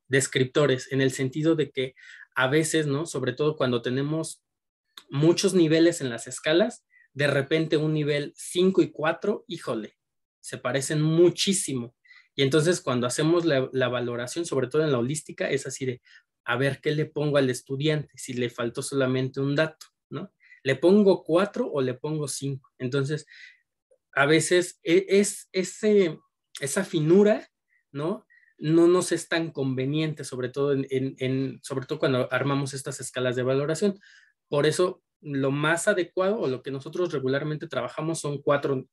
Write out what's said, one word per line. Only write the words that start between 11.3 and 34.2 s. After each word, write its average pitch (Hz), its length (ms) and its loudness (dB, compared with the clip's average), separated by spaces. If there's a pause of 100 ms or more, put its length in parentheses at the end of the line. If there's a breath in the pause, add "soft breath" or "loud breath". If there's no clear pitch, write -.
Y 139 80 0
entonces 156 380 2
cuando 123 260 -2
hacemos 160 380 2
la, 131 260 0
la 131 160 0
valoración, 123 580 -6
sobre 131 220 -2
todo 151 160 2
en 156 80 0
la 127 80 2
holística, 156 500 -4
es 147 180 -2
así 131 180 -8
de, 123 160 -6 (420 soft breath)
"a 120 140 -2
ver, 135 240 0
¿qué 151 100 -2
le 151 140 -2
pongo 147 320 0
al 135 120 4
estudiante 139 680 -4
si - 180 -12
le 120 160 -2
faltó 120 320 -6
solamente 131 580 -2
un 139 160 -2
dato?", 156 300 -2 (240)
¿no? 165 240 -12 (300 soft breath)
¿Le 131 120 0
pongo 190 480 6
cuatro 196 480 0
o 147 100 -2
le 127 120 0
pongo 151 340 -6
cinco? 135 500 -8
Entonces, 139 480 -2 (840 loud breath)
a 135 140 2
veces 160 580 2
e-, 180 240 4
es, 202 460 0
ese, 185 640 2 (420)
esa 143 240 -2
finura, 190 640 4 (440)
¿no? 156 340 -6 (320 soft breath)
No 165 300 4
nos 180 240 4
es 160 180 -4
tan 165 220 -2
conveniente, 143 720 -2
sobre 123 260 -6
todo 143 240 0
en, 135 160 -2
en, 135 300 -2
en, 131 420 -4
sobre 135 240 -8
todo 151 140 -8
cuando 131 320 0
armamos 139 420 -2
estas 139 260 -10
escalas 127 360 -4
de 127 80 -2
valoración. 147 540 -2 (520 soft breath)